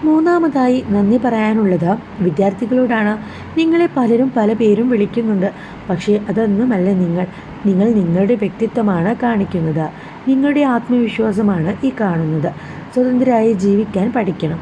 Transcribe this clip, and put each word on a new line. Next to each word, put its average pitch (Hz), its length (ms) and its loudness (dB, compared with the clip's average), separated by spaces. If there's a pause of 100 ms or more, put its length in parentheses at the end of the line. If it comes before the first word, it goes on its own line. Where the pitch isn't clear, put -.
മൂന്നാമതായി 311 720 2 (120)
നന്ദി 202 280 2
പറയാനുള്ളത് 214 720 2 (300)
വിദ്യാർത്ഥികളോടാണ്. 208 920 0 (440)
നിങ്ങളെ 330 300 2 (100)
പലരും 240 400 2
പല 214 160 2
പേരും 220 360 2
വിളിക്കുന്നുണ്ട്, 208 600 0 (400)
പക്ഷേ 190 260 0 (140)
അതൊന്നുമല്ല 208 600 0 (140)
നിങ്ങൾ. 175 240 -2 (400)
നിങ്ങൾ 196 260 2
നിങ്ങളുടെ 190 420 2
വ്യക്തിത്വമാണ് 208 760 -2 (100)
കാണിക്കുന്നത്, 170 640 -2 (420)
നിങ്ങളുടെ 277 360 2
ആത്മവിശ്വാസമാണ് 220 1080 0 (140)
ഈ 262 140 0
കാണുന്നത്. 160 500 0 (400)
സ്വതന്ത്രരായി 247 640 2
ജീവിക്കാൻ 202 520 0 (100)
പഠിക്കണം 165 460 -4